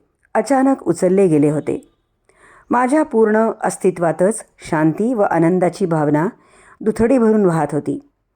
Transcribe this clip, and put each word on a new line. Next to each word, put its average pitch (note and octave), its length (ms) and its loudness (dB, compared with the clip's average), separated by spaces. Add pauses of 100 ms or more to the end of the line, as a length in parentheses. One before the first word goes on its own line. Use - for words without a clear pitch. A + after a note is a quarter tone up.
(340)
अचानक C4+ 500 0
उचलले F#3+ 440 0
गेले D3+ 220 2
होते. - 400 -6 (800)
माझ्या B3+ 340 0
पूर्ण A3 480 2 (120)
अस्तित्वातच F3+ 840 -2 (240)
शांती D#3+ 440 0
व G#3 80 -2
आनंदाची F3 640 0
भावना D#3 420 0 (540)
दुथडी A3+ 360 0
भरून A3 280 2
वाहत D#3+ 260 0
होती. C#3+ 380 -6 (260)